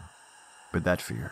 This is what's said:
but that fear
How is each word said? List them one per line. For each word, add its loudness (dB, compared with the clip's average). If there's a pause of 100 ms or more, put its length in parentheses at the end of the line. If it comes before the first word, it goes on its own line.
(720)
but 2
that 4
fear -6